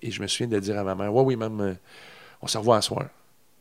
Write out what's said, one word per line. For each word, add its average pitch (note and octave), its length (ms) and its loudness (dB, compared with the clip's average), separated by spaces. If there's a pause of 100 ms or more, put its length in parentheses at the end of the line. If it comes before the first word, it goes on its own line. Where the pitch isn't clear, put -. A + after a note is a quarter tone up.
et A#2+ 80 -6
je G2+ 120 -8
me G2+ 40 -6
souviens A#2+ 220 -2
de A2+ 120 0
dire G2+ 200 -4
à G2+ 40 -2
ma F#2+ 120 -2
mère, « G2+ 200 -4
Ouais, B2+ 60 6
oui, C3+ 140 4
maman, A2 280 -4
euh, F#2+ 100 -2 (680)
on - 60 -10
se - 100 -2
revoit A2 200 6
à G#2 40 4
soir. » - 260 -2 (540)